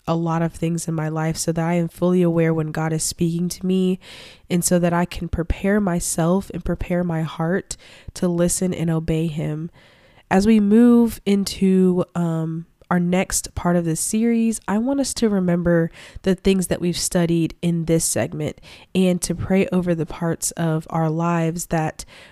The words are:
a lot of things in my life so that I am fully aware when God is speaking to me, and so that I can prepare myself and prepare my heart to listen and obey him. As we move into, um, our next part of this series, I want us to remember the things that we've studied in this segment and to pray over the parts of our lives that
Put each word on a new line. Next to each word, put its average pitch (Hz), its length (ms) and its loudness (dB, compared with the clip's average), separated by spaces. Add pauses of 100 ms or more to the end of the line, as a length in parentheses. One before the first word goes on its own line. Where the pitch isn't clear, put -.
a 165 120 -2
lot 165 260 0
of 165 100 -2
things 165 360 -4
in 165 60 -2
my 156 140 -4
life 160 280 -4
so - 160 -4
that 165 120 -2
I 170 100 0
am 170 120 0
fully 180 360 2
aware 165 300 2
when 156 200 -2
God 160 200 -2
is 160 120 -2
speaking 170 460 -2
to - 140 -12
me, 185 360 0 (500)
and 175 140 0
so 180 160 2
that 170 120 2
I 175 120 2
can - 240 -8
prepare 196 520 0
myself 175 720 0
and 170 140 -8
prepare 175 400 -2
my 160 180 -2
heart 165 540 -4 (380)
to - 120 -2
listen 175 480 0
and 165 160 -2
obey 160 380 -2
him. 151 420 -6 (580)
As 190 160 4
we 220 140 6
move 233 680 6
into, 185 800 2 (120)
um, 165 500 -2 (240)
our 175 100 2
next 180 540 -2
part 175 220 0
of 170 100 0
this 160 120 -2
series, 226 680 0
I 202 100 0
want 269 220 0
us 254 140 -2
to 226 160 0
remember 175 600 2 (320)
the 190 120 2
things 190 320 0
that - 160 -4
we've 175 140 -2
studied 165 680 0
in 170 240 0
this 165 180 2
segment 151 560 -4 (340)
and 180 280 2
to 175 120 -2
pray 190 340 2
over 180 260 0
the 160 120 -4
parts - 460 -4
of 160 380 -2
our 165 180 0
lives 165 580 -2
that - 380 -4 (280)